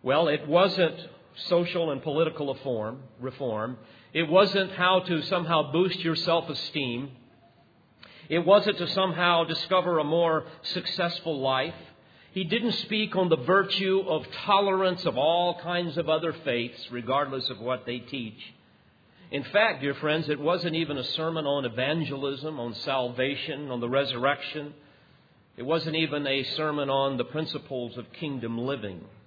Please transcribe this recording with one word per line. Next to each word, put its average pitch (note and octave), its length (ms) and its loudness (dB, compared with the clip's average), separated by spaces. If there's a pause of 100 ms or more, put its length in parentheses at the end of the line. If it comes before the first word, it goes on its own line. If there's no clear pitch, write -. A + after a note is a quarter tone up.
Well, D3 280 4
it D3+ 180 0
wasn't F3 500 4 (500)
social E3+ 440 2
and C3+ 100 -4
political D3+ 520 0
reform, A#2+ 500 -4 (160)
reform. B2 580 -4 (360)
It D#3+ 160 0
wasn't F#3+ 420 6
how F3+ 300 4
to E3+ 220 -2
somehow D#3+ 500 0
boost F3+ 320 2
your E3 100 0
self-esteem. C#3+ 960 -2 (1200)
It D#3+ 160 2
wasn't G3+ 320 8
to E3+ 100 -4
somehow F3 560 2
discover E3 560 0
a D3 60 2
more D#3+ 400 2 (160)
successful E3+ 800 -4
life. C3 340 0 (580)
He F#3+ 100 -2
didn't G#3+ 300 0
speak G#3+ 420 -2
on F3+ 140 2
the D#3+ 80 6
virtue F#3+ 680 2
of D#3 180 -2 (180)
tolerance F#3+ 640 2
of B2 120 0
all F3 440 2
kinds F3 360 -4
of D#3+ 120 -2
other D#3+ 240 0
faiths, A#2+ 580 -4
regardless C3 580 -2
of A2 100 -8
what B2+ 260 -4
they B2 140 -4
teach. A#2 400 -10 (920)
In C#3+ 140 -4
fact, G3+ 380 2
dear C#3 120 -2
friends, D3+ 360 -2
it C#3 100 -2
wasn't D#3+ 360 0
even D3 220 -2
a B2+ 60 -6
sermon D#3+ 420 -4
on C#3+ 200 0
evangelism, C#3 960 -2
on A#2+ 140 -6
salvation, C3+ 960 -4
on B2 100 -4
the A#2+ 100 -2
resurrection. C#3 840 -2 (840)
It A#2 60 -8
wasn't D#3 320 0
even D3 300 0
a C3+ 180 0 (120)
sermon D3 340 -2
on C3+ 280 2
the A#2+ 60 -2
principles C3 720 -6
of A#2 160 -14
kingdom A#2 440 -6
living. A2 440 -6 (260)